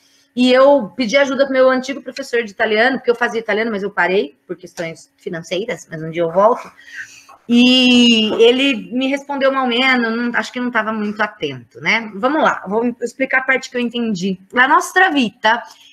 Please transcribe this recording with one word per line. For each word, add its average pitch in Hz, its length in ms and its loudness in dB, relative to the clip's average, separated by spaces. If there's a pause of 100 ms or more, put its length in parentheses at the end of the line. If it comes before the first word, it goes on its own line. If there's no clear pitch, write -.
(360)
E 247 160 4
eu 262 460 6
pedi 247 180 -2
ajuda 277 300 2
pro 269 80 -2
meu 262 160 4
antigo 262 320 -2
professor 254 420 -6
de 208 80 -14
italiano, 226 460 0
porque 240 140 0
eu 233 40 -2
fazia 226 240 -4
italiano, 220 300 -2
mas 202 140 -6
eu 196 80 -6
parei 190 440 -2 (120)
por 175 80 -10
questões 165 600 -14
financeiras, 180 760 -8
mas 160 100 -12
um 160 80 -10
dia 165 140 -4
eu 165 80 -2
volto. 202 400 0 (760)
E 240 920 4
ele 233 520 2
me 262 140 -2
respondeu 269 440 -2
mal 262 160 -2
menos, 240 480 0
não, 240 180 -2
acho 220 180 -4
que 254 80 -8
não 247 120 -4
tava 220 200 -2
muito 208 300 -4
atento, 139 600 -8
né? 214 340 -2
Vamos 269 260 -2
lá, 196 260 0
vou 226 340 -2
explicar 254 380 -4
a 247 40 -2
parte 254 260 -2
que 254 80 -8
eu 247 40 -2
entendi. 220 580 -4 (120)
La 254 160 2
nostra 359 420 2
vita 233 520 0 (320)